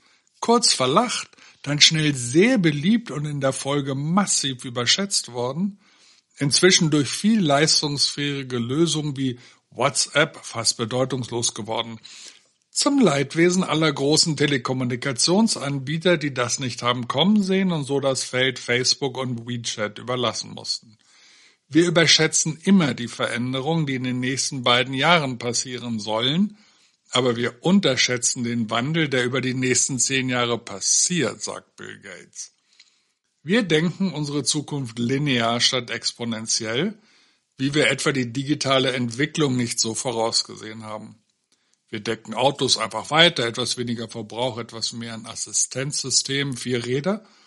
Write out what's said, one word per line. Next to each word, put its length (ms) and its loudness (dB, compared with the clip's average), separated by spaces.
Kurz 300 4
verlacht, 560 2
dann 220 0
schnell 320 6
sehr 420 4
beliebt 540 2
und 160 -4
in 160 -6
der 100 2
Folge 420 -2
massiv 720 0
überschätzt 680 -2
worden, 460 -4
inzwischen 520 4
durch 200 2
viel 300 2
leistungsfähige 1160 0
Lösungen 640 0
wie 200 -2
WhatsApp 720 0
fast 360 -2
bedeutungslos 720 -2
geworden. 480 -8
Zum 300 2
Leidwesen 640 4
aller 300 2
großen 460 2
Telekommunikationsanbieter, 1800 0
die 160 -2
das 260 -2
nicht 240 -6
haben 240 0
kommen 360 4
sehen 280 2
und 140 0
so 160 0
das 240 0
Feld 340 0
Facebook 600 -2
und 280 -4
WeChat 520 -6
überlassen 540 -4
mussten. 440 -10
Wir 180 4
überschätzen 800 2
immer 300 6
die 140 -6
Veränderungen, 760 -2
die 120 -2
in 80 -4
den 160 -4
nächsten 420 -4
beiden 320 2
Jahren 420 2
passieren 640 -6
sollen, 560 0
aber 220 2
wir 300 -4
unterschätzen 800 2
den 260 -2
Wandel, 380 0
der 160 2
über 160 -2
die 120 -2
nächsten 460 0
zehn 300 0
Jahre 300 0
passiert, 840 -2
sagt 320 -12
Bill 240 -14
Gates. 540 -18
Wir 220 2
denken 480 2
unsere 320 -4
Zukunft 560 -4
linear 600 0
statt 300 0
exponentiell, 1040 -4
wie 180 -2
wir 160 4
etwa 220 0
die 200 -2
digitale 600 0
Entwicklung 640 -2
nicht 240 -2
so 160 -2
vorausgesehen 880 -4
haben. 340 -14
Wir 100 -8
decken 340 -6
Autos 440 2
einfach 340 -4
weiter, 340 2
etwas 320 -4
weniger 320 -6
Verbrauch, 500 -6
etwas 340 -8
mehr 220 -10
an 120 -14
Assistenzsystemen, 1300 -4
vier 300 -4
Räder 380 -2